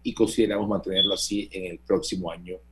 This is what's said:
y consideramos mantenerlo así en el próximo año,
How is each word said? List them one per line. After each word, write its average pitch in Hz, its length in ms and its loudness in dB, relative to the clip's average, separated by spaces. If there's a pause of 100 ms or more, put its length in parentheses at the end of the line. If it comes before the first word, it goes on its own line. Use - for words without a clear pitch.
y 117 100 -4
consideramos 107 560 2
mantenerlo 98 460 0
así 101 360 -2
en 92 140 -6
el 85 140 -8
próximo 92 520 0
año, 90 260 -10 (160)